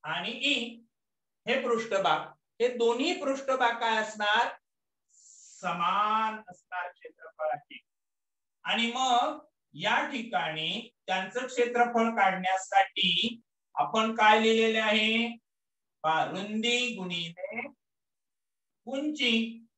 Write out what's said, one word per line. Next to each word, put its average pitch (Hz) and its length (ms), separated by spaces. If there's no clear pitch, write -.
आणि 180 280
ई 240 500
हे 247 140
पृष्ठभाग, 196 580
हे 240 60
दोन्ही 240 520
पृष्ठभाग 262 600
काय 226 180
असणार? 214 500
समान 208 880
असणार - 400
क्षेत्रफळाचे. - 920
आणि 226 320
मग 254 440
या 190 380
ठिकाणी 170 800
त्यांचं 190 400
क्षेत्रफळ 233 600
काढण्यासाठी 190 1300
आपण 226 420
काय 214 260
लिहिलेले 226 380
आहे? 220 580
पहा, 156 220
रुंदी 220 680
गुणिले 180 720
उंची 240 800